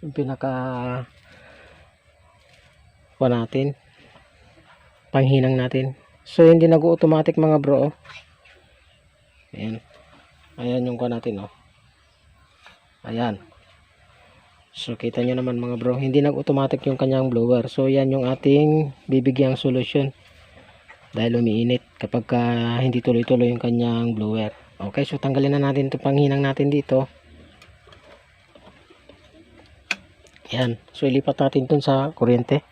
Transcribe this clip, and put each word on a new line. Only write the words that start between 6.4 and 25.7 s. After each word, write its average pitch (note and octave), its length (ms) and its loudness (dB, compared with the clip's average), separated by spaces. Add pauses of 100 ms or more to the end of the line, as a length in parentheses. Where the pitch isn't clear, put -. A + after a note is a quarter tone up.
hindi E3 240 8
nag-automatic D#3+ 640 2
mga D#3 240 2
bro, C#3+ 320 0
oh. - 20 -16 (1600)
Ayan. A2 320 -10 (720)
Ayan B2 320 -4
yung B2 80 -6
kwan A#2+ 160 -4
natin, A2 320 -6
oh. G#2 80 -16 (1500)
Ayan. A2+ 400 -4 (1300)
So - 240 -10
kita A#2+ 240 -6
nyo B2 160 0
naman B2+ 240 -4
mga A#2+ 240 -6
bro, B2 160 0
hindi C#3 240 2
nag-automatic C#3 640 0
yung C3+ 80 0
kanyang C3 320 0
blower. A#2+ 400 2
So C3+ 240 0
yan C3+ 240 2
yung C3+ 80 -2
ating C#3+ 720 2 (160)
bibigyang C3 480 2
solusyon. C3+ 560 -2 (960)
Dahil A#2 320 0
umiinit A#2 400 0 (160)
kapag - 240 -4
ka B2 180 -2 (380)
hindi B2 240 -2
tuloy-tuloy A#2+ 480 2
yung A#2+ 80 -4
kanyang A#2 560 -2
blower. G#2+ 400 -4 (240)
Okay, G2 240 -6
so C#3+ 160 -8
tanggalin C#3 400 0
na C#3 160 0